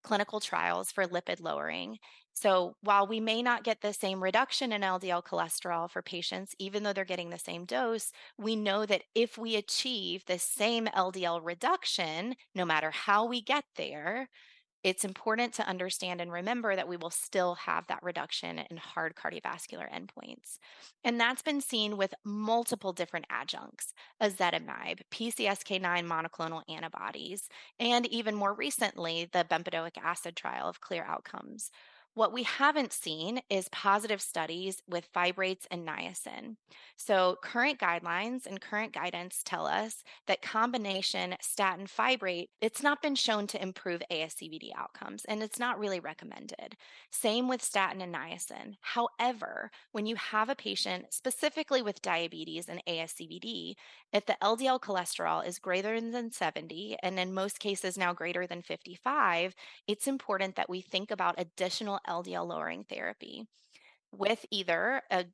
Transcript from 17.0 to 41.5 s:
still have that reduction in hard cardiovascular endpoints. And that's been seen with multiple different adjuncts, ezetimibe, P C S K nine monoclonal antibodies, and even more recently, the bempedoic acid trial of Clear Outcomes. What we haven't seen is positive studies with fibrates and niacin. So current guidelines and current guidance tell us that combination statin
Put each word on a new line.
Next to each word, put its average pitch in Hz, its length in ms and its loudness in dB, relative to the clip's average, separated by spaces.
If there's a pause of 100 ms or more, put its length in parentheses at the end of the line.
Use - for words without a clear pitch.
still 180 460 2
have 170 320 -2
that - 160 -4
reduction 170 560 -4
in 165 180 -10
hard 160 380 -6
cardiovascular - 760 -8
endpoints. - 680 -12 (440)
And 240 160 2
that's 240 220 4
been 294 180 0
seen 214 380 0
with 196 160 2 (100)
multiple 214 680 0
different 170 360 -4
adjuncts, - 640 -6 (300)
ezetimibe, 175 800 0 (100)
P 226 180 -4
C 226 160 0
S 202 160 2
K 190 160 -4
nine 175 300 0
monoclonal 165 640 -4
antibodies, 160 800 -8 (320)
and 240 240 6
even 220 280 0
more 202 200 2
recently, 175 800 0
the 175 100 6
bempedoic 170 580 0
acid 170 360 -4
trial - 320 -4
of - 100 -10
Clear 170 240 -6
Outcomes. - 680 -8 (460)
What 220 180 4
we 247 100 -2
haven't 285 480 4
seen 170 480 -2 (100)
is 190 200 2
positive 208 500 4
studies 180 720 -2
with 175 240 -4
fibrates 185 560 2
and 175 180 -4
niacin. - 720 -8 (400)
So 185 440 4
current 254 380 0
guidelines 180 640 0
and 190 140 -8
current 214 340 -4
guidance 175 520 -4
tell 165 220 -2
us 208 360 0 (240)
that 190 140 2
combination 196 1000 2
statin 190 460 2